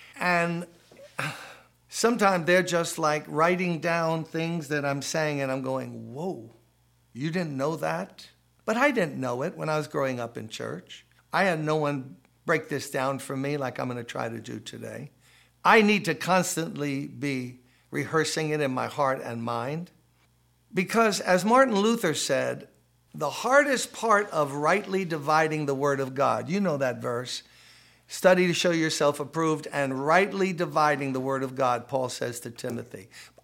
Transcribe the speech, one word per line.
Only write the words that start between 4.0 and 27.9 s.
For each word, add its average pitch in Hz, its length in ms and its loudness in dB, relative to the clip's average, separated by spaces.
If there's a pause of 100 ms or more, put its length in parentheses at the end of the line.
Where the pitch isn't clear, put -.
things 165 420 -4
that 143 180 -2
I'm 139 160 -2
saying, 151 400 -2
and 135 100 -2
I'm 131 120 -4
going, 120 500 -6
"Whoa, 135 400 -10 (600)
you 143 180 -6
didn't 160 260 -4
know 151 200 -2
that?" 165 500 -6 (360)
But 220 140 -2
I 285 140 4
didn't 156 280 0
know 127 220 -2
it 170 160 -6
when 156 120 -4
I 151 80 2
was 147 100 -2
growing 135 320 -2
up 117 180 -6
in 110 120 -10
church. 123 560 -10 (280)
I 180 120 4
had 165 180 0
no 156 140 2
one 143 400 -4 (280)
break 160 240 0
this 139 200 -6
down 135 300 -2
for 135 160 -8
me 139 220 -2
like 127 220 -6
I'm 127 80 -2
gonna 120 160 -6
try 120 260 -6
to 113 100 -10
do 113 200 -12
today. 113 520 -14 (520)
I 208 180 8
need 208 240 4
to 165 100 0
constantly 147 920 -2
be 127 520 -6 (320)
rehearsing 156 580 0
it 151 120 0
in 135 100 0
my 120 160 -2
heart 135 360 -2
and 117 180 -6
mind. 120 500 -6 (840)
Because 196 460 2
as 180 260 2
Martin 247 300 6
Luther 202 380 2
said, 131 540 -2 (460)
the 147 160 -4
hardest 269 640 2
part 208 380 2
of 147 220 0
rightly 190 520 0
dividing 156 600 2
the 139 100 0
word 139 240 2
of 131 140 -4
God, 123 360 2
you 196 100 0
know 170 180 0
that 123 240 -2
verse, 123 420 -6 (640)